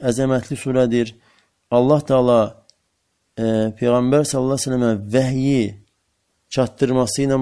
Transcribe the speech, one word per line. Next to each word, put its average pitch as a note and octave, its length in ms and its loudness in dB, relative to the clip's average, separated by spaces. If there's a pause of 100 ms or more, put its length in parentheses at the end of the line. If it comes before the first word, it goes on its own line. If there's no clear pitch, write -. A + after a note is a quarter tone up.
(100)
əzəmətli C3 480 -2
surədir. A#2+ 540 0 (580)
Allah C3 320 2
Taala, B2+ 380 2 (1000)
e, A2+ 60 -4 (340)
Peyğəmbər B2+ 480 2
sallallahu C3+ 320 -2
əleyhi - 60 -6
və - 20 -6
səlləmə B2 260 0 (220)
vəhyi C3 500 0 (840)
çatdırması C3 800 0
ilə C3+ 140 0